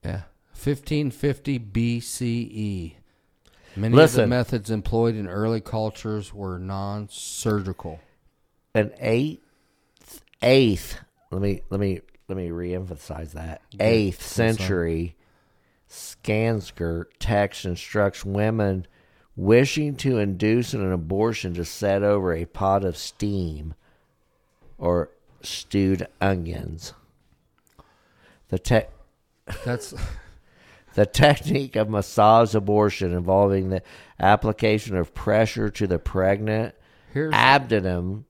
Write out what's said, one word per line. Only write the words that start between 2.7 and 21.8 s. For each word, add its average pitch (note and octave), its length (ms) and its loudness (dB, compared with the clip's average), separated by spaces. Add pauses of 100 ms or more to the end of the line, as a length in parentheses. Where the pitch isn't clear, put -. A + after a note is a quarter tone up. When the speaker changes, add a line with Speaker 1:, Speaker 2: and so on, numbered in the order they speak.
Speaker 1:
Many A2 160 0
of B2+ 40 10
the D3 60 12
Speaker 2:
Listen. A#2+ 260 6
Speaker 1:
methods A#2 440 -2
employed A2+ 420 0
in G#2 140 -8
early A2 320 -2
cultures G#2+ 760 -6
were F#2+ 240 -8
non-surgical. G2 1400 -6 (760)
Speaker 2:
An G#2+ 240 0
eighth, B2 420 -2 (1000)
eighth, B2 560 4 (320)
let F#2+ 120 -6
me, G2+ 280 -2
let G2 80 -4
me, F#2+ 220 -2 (280)
let F#2+ 80 -8
me F2+ 120 -8
reemphasize F2 840 -8
that. D#2+ 380 -12
Speaker 1:
Good. G2+ 120 -4
Speaker 2:
Eighth G#2+ 380 2
Speaker 1:
Yes, - 100 -14
sir. A2+ 260 2
Speaker 2:
century F2 600 -2 (680)
Sanskrit G#2 1300 -4
text G#2 440 0
instructs G2 600 -2
women G2+ 640 0 (500)
wishing C3+ 640 4
to C3 200 0
induce G#2+ 560 0
an F#2+ 180 -2
abortion F#2 640 -2
to F2 100 -4
set G2 380 0